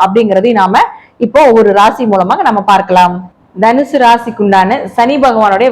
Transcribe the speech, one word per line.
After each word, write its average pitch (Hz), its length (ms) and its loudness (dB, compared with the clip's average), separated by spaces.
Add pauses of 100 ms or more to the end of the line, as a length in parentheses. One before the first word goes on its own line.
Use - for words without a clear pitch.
அப்படிங்கறதையும் 208 580 0
நாம 190 180 0 (380)
இப்போ 269 300 0
ஒவ்வொரு 220 260 2
ராசி 220 320 0
மூலமாக 202 360 -2
நம்ம 220 200 -2
பார்க்கலாம். 185 560 0 (440)
தனுசு 262 420 0
ராசிக்குண்டான 220 800 0
சனி 240 320 -2
பகவானுடைய 226 540 0